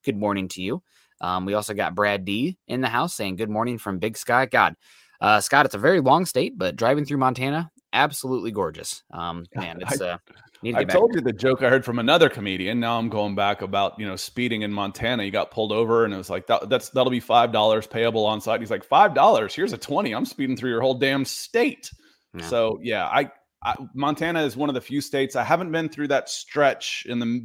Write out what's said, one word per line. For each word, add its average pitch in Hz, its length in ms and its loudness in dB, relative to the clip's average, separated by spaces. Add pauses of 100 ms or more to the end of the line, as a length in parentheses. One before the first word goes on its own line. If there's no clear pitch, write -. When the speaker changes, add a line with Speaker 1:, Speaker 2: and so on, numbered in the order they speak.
Speaker 1:
Good 113 140 -2
morning 101 320 -2
to 92 120 -10
you. 117 220 -6 (380)
Um, 92 240 -2
we 98 80 -4
also 104 200 -2
got 90 220 -2
Brad 101 300 0
D 117 320 -4 (100)
in 127 140 -4
the 123 80 0
house 127 240 -2
saying, 95 240 -6
"Good 107 120 -4
morning 113 280 -2
from 98 220 -6
Big 107 180 -4
Sky." 123 300 0
God, 98 280 2 (460)
uh, 107 180 6
Scott, 139 260 4
it's - 80 -4
a 101 60 -6
very 160 220 4
long 147 240 4
state, 202 320 -2
but 175 180 -4
driving 139 300 2
through 143 140 -4
Montana, 131 520 -2 (220)
absolutely 127 580 0
gorgeous. 87 500 -6 (100)
Um, 85 380 -8
Speaker 2:
<laughs> - 60 -16
Speaker 1:
man, 87 260 -8
it's, 98 200 -4
Speaker 2:
I, 92 40 -4
Speaker 1:
uh, 87 120 -4 (440)
need 113 120 -4
to - 60 -2
Speaker 2:
I - 20 4
Speaker 1:
get - 80 0
back. - 80 4
Speaker 2:
told 233 180 4
you 160 60 0
the 120 100 0
joke 127 320 0
I 123 60 6
heard 127 160 4
from 120 140 -2
another 147 280 6
comedian. 98 540 -2
Now 117 180 0
I'm 117 80 -2
going 104 260 -2
back 101 280 0
about, 98 360 0
you 107 80 -8
know, 92 120 -6
speeding 117 460 -4
in 104 100 -4
Montana. 104 500 -4
You 98 80 -6
got 98 200 -2
pulled 107 200 -2
over 113 320 4
and 104 100 0
it 98 40 -8
was 92 120 -10
like, 98 180 -6
"That, 107 220 0
that's, 123 200 0
that'll 127 200 2
be 123 120 0
five 117 320 4
dollars 110 340 4
payable 113 380 0
on 107 160 0
site." 113 180 0
He's 110 120 -8
like, 95 120 -4
"Five 175 300 6
dollars? 131 420 4
Here's 196 160 -2
a 117 60 -8
twenty. 143 360 -4
I'm 117 120 -4
speeding 131 320 -4
through 123 140 -2
your 113 100 0
whole 127 140 2
damn 135 280 0
state." - 680 -2 (480)
Speaker 1:
Yeah. 82 80 -8
Speaker 2:
So 113 380 0
yeah, 107 220 -2
I, 139 260 0 (320)
I, 117 120 -2 (180)
Montana 156 500 -2
is 120 140 -4
one 147 100 -2
of 135 80 -2
the 123 60 -6
few 139 180 -6
states 135 380 -2
I 117 80 0
haven't 170 260 0
been 160 160 -2
through 147 220 -6
that 135 180 0
stretch - 800 -2
in 120 120 -4
the 120 260 -2